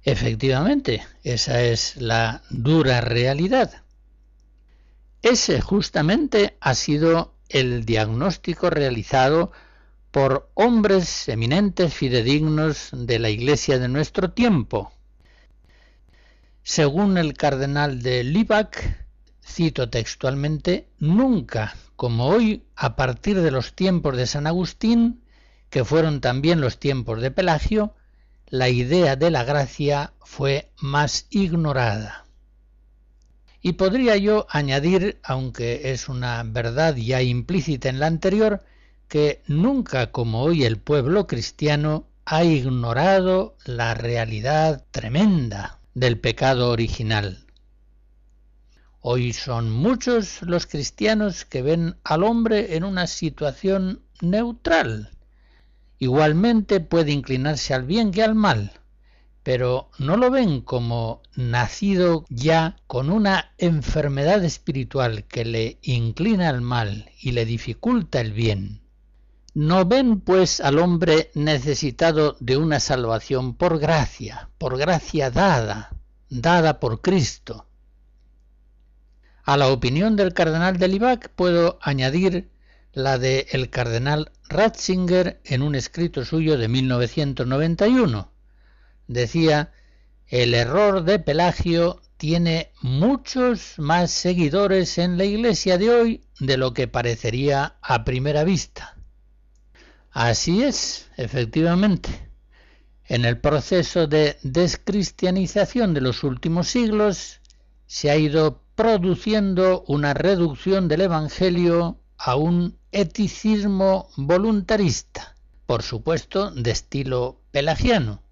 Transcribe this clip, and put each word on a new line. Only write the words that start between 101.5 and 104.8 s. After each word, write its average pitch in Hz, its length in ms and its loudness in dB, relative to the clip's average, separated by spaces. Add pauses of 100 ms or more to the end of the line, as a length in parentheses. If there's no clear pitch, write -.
En 120 200 -2
el 120 140 0
proceso 156 680 0
de 151 380 2
descristianización 185 1500 0